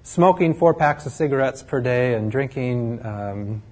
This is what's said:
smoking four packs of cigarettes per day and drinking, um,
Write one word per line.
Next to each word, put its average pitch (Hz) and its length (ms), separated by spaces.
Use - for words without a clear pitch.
smoking 180 500
four 165 220
packs 147 320
of 127 60
cigarettes 135 500
per 139 180
day 123 340
and 107 160
drinking, 123 760
um, 104 640